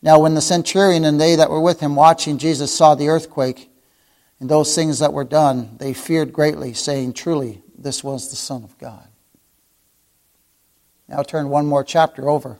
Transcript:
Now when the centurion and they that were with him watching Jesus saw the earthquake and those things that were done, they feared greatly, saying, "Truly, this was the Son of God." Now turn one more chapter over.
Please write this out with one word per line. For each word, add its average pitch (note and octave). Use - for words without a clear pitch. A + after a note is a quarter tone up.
Now D#3
when D#3
the D#3
centurion F3
and D3
they E3
that D3+
were D#3
with E3+
him D3
watching D3+
Jesus C#3+
saw D3+
the D3
earthquake D3+
and C3
those D3+
things D#3
that D3
were C#3+
done, B2+
they C3+
feared D#3
greatly, D3
saying, C3
"Truly, C3
this C3+
was C#3
the B2+
Son B2
of G2
God." A#2
Now C#3+
turn C#3+
one D3
more C#3+
chapter D3+
over. C3